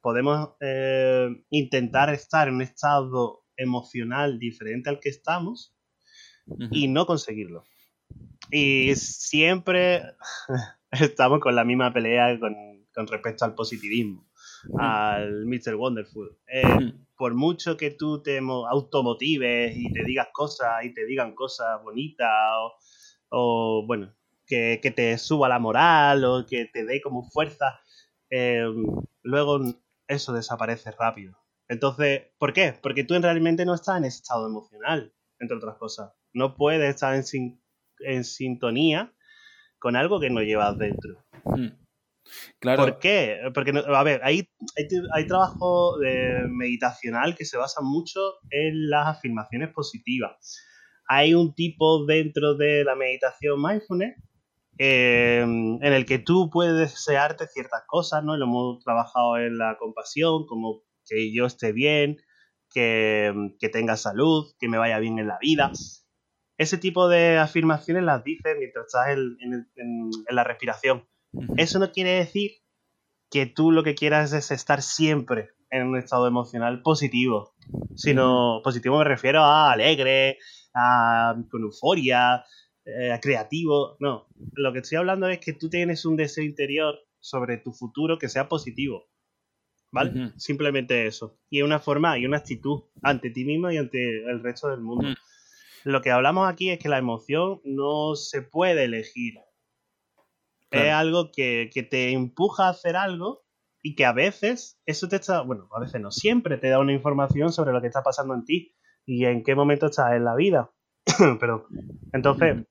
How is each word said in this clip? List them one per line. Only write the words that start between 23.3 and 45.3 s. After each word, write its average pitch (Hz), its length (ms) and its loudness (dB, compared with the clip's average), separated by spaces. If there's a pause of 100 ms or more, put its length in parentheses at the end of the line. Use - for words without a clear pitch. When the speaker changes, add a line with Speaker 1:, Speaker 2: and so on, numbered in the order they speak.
Speaker 1:
bueno, 107 300 -6 (320)
que, 117 340 0
que 135 80 0
te 117 300 0
suba 143 280 2
la 123 120 2
moral 143 680 6
o 127 220 2
que 120 180 -4
te 143 200 -8
dé 131 160 -4
como 123 280 -8
fuerza, 147 500 -2 (520)
eh, 123 340 0 (560)
luego 143 380 0 (480)
eso 139 260 -4
desaparece 117 580 -6
rápido. 107 460 -4 (320)
Entonces, 135 540 0 (140)
¿por 143 140 0
qué? 175 220 4 (100)
Porque 131 220 -2
tú 175 120 0
realmente 170 460 2
no 175 100 0
estás 180 240 -2
en 160 60 -2
ese 127 140 -6
estado 113 280 -6
emocional, 110 680 -6 (260)
entre 120 160 -6
otras 107 220 -12
cosas. 107 340 -14 (220)
No 131 240 -2
puedes 147 360 2
estar 135 220 -2
en 135 80 0
sin-, 123 380 -8 (380)
en 131 260 -4
sintonía 131 880 -2 (640)
con 123 160 -2
algo 175 240 2
que 143 100 -2
no 117 120 0
llevas 104 360 0
dentro. 101 460 -6 (220)
Speaker 2:
Hmm. 123 320 -4 (840)
Claro. 135 240 4
Speaker 1:
¿Por 131 160 2
qué? 160 380 2 (160)
Porque, 139 180 -2
no, 143 100 2
a 143 220 2
ver, 143 200 4
hay, 165 260 0 (280)
hay, 147 100 -4 (260)
hay 160 140 0
trabajo, 180 760 2